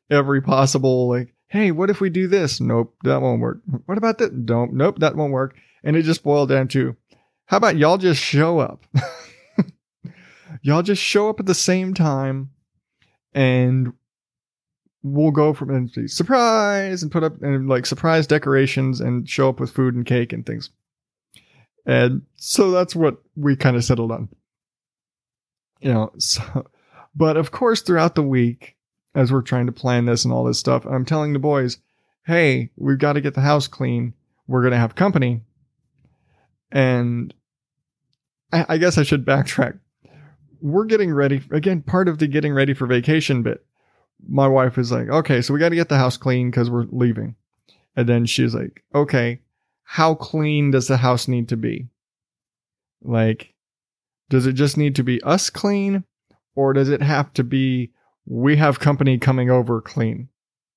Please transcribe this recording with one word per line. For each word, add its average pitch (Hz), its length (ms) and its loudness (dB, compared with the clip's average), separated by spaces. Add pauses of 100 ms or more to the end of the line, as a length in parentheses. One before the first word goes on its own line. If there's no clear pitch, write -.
(100)
every 139 320 2
possible, 131 640 2
like, 123 260 -4 (120)
"Hey, 202 240 0
what 175 200 2
if 202 100 -2
we 196 100 0
do 185 160 0
this?" 175 340 2
"Nope, 117 340 0 (100)
that 135 180 2
won't 120 180 0
work." 120 200 -4 (260)
"What 196 120 -4
about 220 200 0
that?" 127 260 -2
"Don't, 117 300 -2
nope, 156 240 0
that 156 180 0
won't 147 160 -2
work." 135 240 -4 (280)
And 151 120 2
it 165 60 4
just 160 220 0
boiled 143 240 2
down 131 200 0
to, 127 280 -2 (500)
"How 190 100 0
about 202 200 2
y'all 160 220 4
just 175 220 2
show 160 380 2
up?" - 260 -4 (100)
<laughs> - 0 - (1700)
Y'all 147 200 2
just 196 200 -2
show 208 260 0
up 214 120 -6
at 196 60 -4
the 185 80 2
same 185 400 0
time 135 560 -2 (840)
and 127 580 2 (1080)
we'll 143 300 0
go 151 200 2
from, 143 180 -8
and 127 220 -2
be 117 140 -6
surprise 202 960 0
and 151 80 -6
put 160 140 0
up, 156 180 -6
and, 135 260 -2
like, 127 180 0
surprise 160 400 0
decorations 135 720 0
and 123 280 -4
show 135 200 0
up 131 100 -2
with 113 120 -6
food 127 240 0
and 120 120 -4
cake 120 260 -2
and 113 140 -10
things. 110 240 -10 (1120)
And 127 380 0 (140)
so - 340 0
that's 180 240 0
what 160 260 0 (140)
we 143 220 0
kinda 127 260 0
settled 117 300 -2
on. 117 160 -10 (1500)
You 135 120 0
know, 110 260 0
so, - 480 -6 (500)
but 156 200 2
of 156 140 -2
course, 226 320 0
throughout 170 320 2
the 160 80 2
week, 127 540 -2 (380)
as 131 180 2
we're 135 100 2
trying 123 240 -2
to 123 60 -4
plan 120 340 0
this 117 180 0
and 123 80 0
all 123 120 0
this 120 140 -2
stuff, 127 280 -2
I'm 127 180 -4
telling 151 280 -2
the 143 60 -2
boys, 135 400 0 (460)
"Hey, 143 520 0
we've 139 220 0
gotta 147 220 2
get 139 140 -4
the 135 60 -2
house 143 260 2
clean. 120 480 -4 (320)
We're 127 160 0
gonna 123 160 2
have 117 160 0
company." 131 480 0 (1300)
And 120 640 0 (1160)
I, 165 180 0
I 160 80 0
guess 175 180 2
I 160 60 4
should 139 240 0
backtrack. - 520 -2 (800)
We're 165 240 0
getting 214 280 2
ready, 139 380 2
again, 160 320 0
part 185 240 0
of 160 120 -2
the 156 100 2
getting 147 260 -2
ready 139 180 2
for 135 140 -4
vacation 127 560 2
bit. - 240 -6 (640)
My 139 180 2
wife 131 320 2
is 120 140 -2
like, 120 160 -2
"Okay, 139 340 0
so 139 100 -4
we 143 60 0
gotta 170 160 2
get 170 140 0
the 143 100 2
house 127 180 2
clean 123 360 -2
'cause 120 180 0
we're 120 200 -2
leaving." 113 440 -2 (600)
And 120 120 0
then 120 160 2
she's 117 300 0
like, - 300 -10 (100)
"Okay, 127 460 0 (420)
how 160 320 0
clean 151 560 0
does 131 160 2
the 131 120 2
house 123 280 0
need 120 220 -4
to 120 80 -4
be? 113 320 -6 (1120)
Like, 113 500 -2 (800)
does 131 160 2
it 135 60 2
just 139 260 0
need 147 180 0
to 139 60 0
be 123 200 -2
us 175 280 0
clean, 196 540 -2 (500)
or 135 180 0
does 139 160 2
it 143 140 0
have 143 320 0
to 131 100 0
be, 127 460 -2 (340)
we 131 320 0
have 147 220 2
company 135 400 2
coming 127 320 0
over 120 300 2
clean?" 113 480 -6 (480)